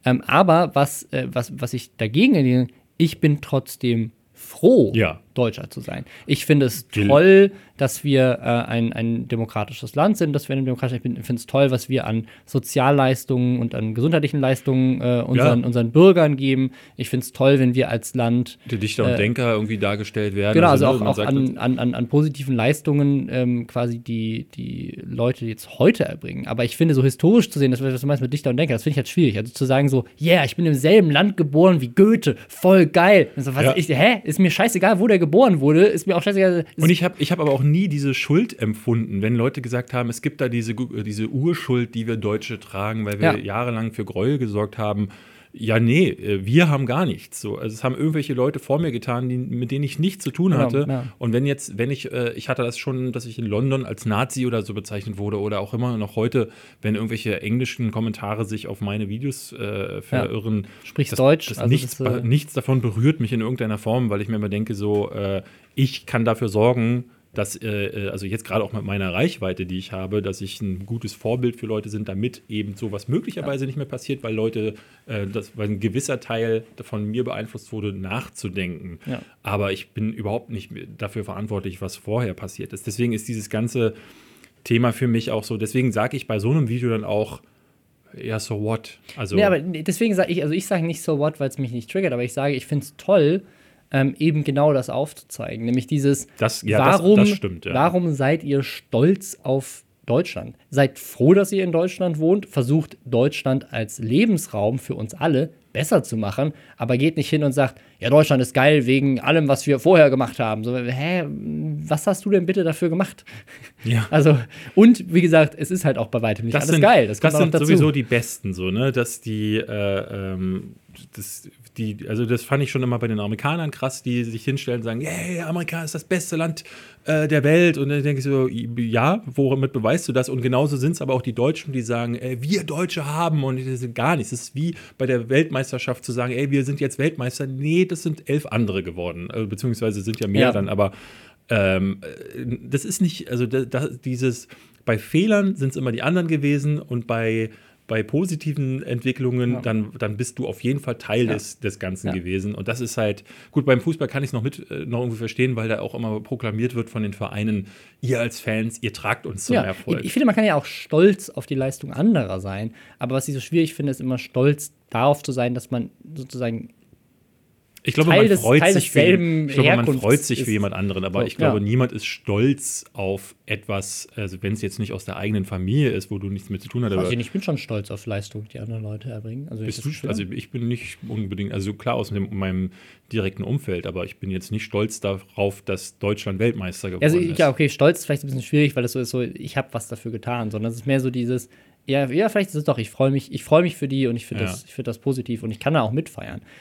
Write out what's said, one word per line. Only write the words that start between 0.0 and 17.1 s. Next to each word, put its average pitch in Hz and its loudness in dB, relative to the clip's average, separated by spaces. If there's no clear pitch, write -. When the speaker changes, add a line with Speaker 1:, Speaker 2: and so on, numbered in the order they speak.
Speaker 1:
Ähm, 123 2
aber 170 4
was, 139 0
äh, 127 -2
was, 123 -4
was 123 -6
ich - -10
dagegen, 127 4
ich 165 2
bin 147 2
trotzdem 117 -2
froh, 180 4
Speaker 2:
Ja. 87 2
Speaker 1:
Deutscher 120 -2
zu - -12
sein. - -10
Ich 139 -2
finde 143 6
es - -6
Speaker 2:
Will- 104 2
Speaker 1:
toll, 190 8
dass - -2
wir, 131 4
äh, - -8
ein, 117 0
ein 117 -2
demokratisches 113 -6
Land 185 4
sind, 156 0
dass 143 -4
wir 135 -2
in 135 0
einem 131 0
demokratischen, 127 -2
ich - -8
bin, 120 -4
find's 117 -4
toll, 135 4
was 127 -2
wir 127 0
an 110 -2
Sozialleistungen 131 2
und 117 -4
an 110 -4
gesundheitlichen 147 0
Leistungen, 131 2
äh, 123 2
unseren, 123 4
Speaker 2:
Ja. 123 -2
Speaker 1:
unseren 117 0
Bürgern 160 6
geben. 131 2
Ich 127 -6
find's 131 -2